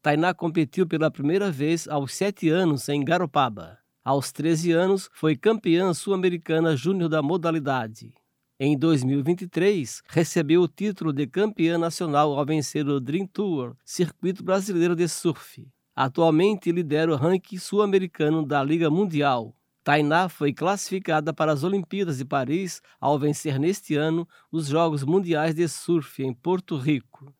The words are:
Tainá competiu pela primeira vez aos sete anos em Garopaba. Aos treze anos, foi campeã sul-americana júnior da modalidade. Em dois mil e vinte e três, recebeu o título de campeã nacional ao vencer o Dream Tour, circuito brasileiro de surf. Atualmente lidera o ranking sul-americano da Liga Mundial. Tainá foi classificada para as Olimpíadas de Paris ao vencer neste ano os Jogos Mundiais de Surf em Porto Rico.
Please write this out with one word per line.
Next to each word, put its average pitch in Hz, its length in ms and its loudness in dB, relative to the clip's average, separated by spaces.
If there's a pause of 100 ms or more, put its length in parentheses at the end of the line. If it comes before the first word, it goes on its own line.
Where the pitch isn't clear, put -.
Tainá 156 320 2
competiu 170 540 -2
pela 160 240 0
primeira 180 400 -2
vez 156 380 -2
aos 143 260 -4
sete 196 340 -2
anos 160 400 0
em 143 160 0
Garopaba. 131 760 -2 (260)
Aos 135 260 0
treze 165 400 0
anos, 190 420 2
foi 156 220 2
campeã 185 580 2
sul-americana 165 840 0
júnior 170 320 0
da 156 120 2
modalidade. 143 920 -2 (460)
Em 143 180 2
dois 151 240 2
mil 135 160 0
e 139 60 -2
vinte 175 180 0
e 180 60 -10
três, 175 600 0
recebeu 165 540 2
o 165 60 2
título 185 440 -4
de 143 140 -2
campeã 170 500 0
nacional 156 600 0
ao 143 80 0
vencer 151 400 -2
o 143 140 0
Dream 151 260 -4
Tour, 151 480 -4 (100)
circuito 180 600 -4
brasileiro 180 500 0
de 170 140 0
surf. - 580 -6 (300)
Atualmente 165 760 2
lidera 165 420 0
o 151 40 0
ranking 180 420 0
sul-americano 185 880 0
da 139 160 0
Liga 160 260 2
Mundial. 143 640 0 (320)
Tainá 151 440 2
foi 147 240 -2
classificada 170 800 -2
para 156 180 0
as 147 140 0
Olimpíadas 190 540 -2
de 135 60 -6
Paris 147 580 -4 (180)
ao 135 180 2
vencer 147 400 -2
neste 160 360 -2
ano 160 340 0 (240)
os 160 140 -4
Jogos 151 360 0
Mundiais 160 520 0
de 170 120 0
Surf - 560 -4
em 131 120 -4
Porto 175 420 -4
Rico. 139 640 -4